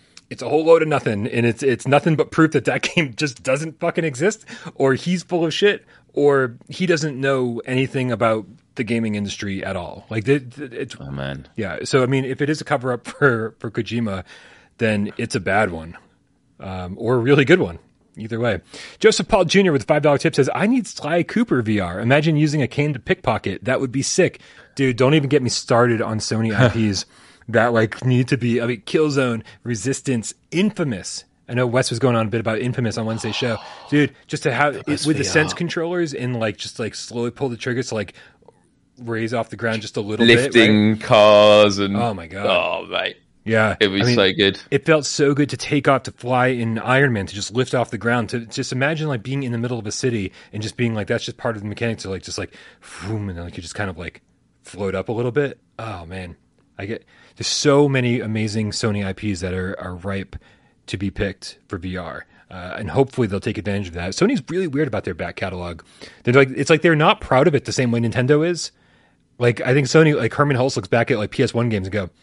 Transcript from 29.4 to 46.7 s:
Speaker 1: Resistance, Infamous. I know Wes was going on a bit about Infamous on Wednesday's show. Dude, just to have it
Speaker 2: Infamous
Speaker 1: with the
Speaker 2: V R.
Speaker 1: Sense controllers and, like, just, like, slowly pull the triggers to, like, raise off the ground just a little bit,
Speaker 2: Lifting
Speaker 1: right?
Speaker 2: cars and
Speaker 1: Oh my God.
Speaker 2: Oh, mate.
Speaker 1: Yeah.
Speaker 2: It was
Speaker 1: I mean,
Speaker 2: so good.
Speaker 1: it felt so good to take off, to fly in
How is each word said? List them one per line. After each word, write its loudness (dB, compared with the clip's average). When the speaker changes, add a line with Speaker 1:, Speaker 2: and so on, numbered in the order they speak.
Speaker 1:
Resistance, -4
Infamous. -2
I -8
know 2
Wes 2
was -4
going 2
on 2
a -4
bit -2
about -2
Infamous -2
on -4
Wednesday's -4
show. -2
Dude, 2
just -8
to 0
have 0
it -10
Speaker 2:
Infamous -4
Speaker 1:
with 0
the -2
Speaker 2:
V -2
R. -6
Speaker 1:
Sense 2
controllers -4
and, -4
like, -2
just, -14
like, -6
slowly -6
pull -4
the -8
triggers -6
to, -6
like, -6
raise -4
off -2
the -14
ground -2
just -10
a -2
little 2
bit, 8
Speaker 2:
Lifting 4
Speaker 1:
right? -6
Speaker 2:
cars 8
and 0
Speaker 1:
Oh 0
my -12
God. -8
Speaker 2:
Oh, -2
mate. -6
Speaker 1:
Yeah. 2
Speaker 2:
It 6
was 0
Speaker 1:
I 2
mean, 2
Speaker 2:
so 4
good. 0
Speaker 1:
it -2
felt 2
so 2
good 0
to -6
take -2
off, 2
to -14
fly 0
in -2